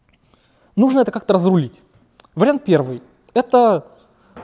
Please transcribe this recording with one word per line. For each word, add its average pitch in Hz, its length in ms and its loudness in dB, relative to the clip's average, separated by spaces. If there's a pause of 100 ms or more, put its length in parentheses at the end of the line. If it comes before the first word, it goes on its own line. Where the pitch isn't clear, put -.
(760)
Нужно 262 260 0
это 214 100 -2
как-то 208 220 -4
разрулить. 180 480 -2 (540)
Вариант 262 280 0
первый — 131 380 -2 (320)
это 240 520 0 (580)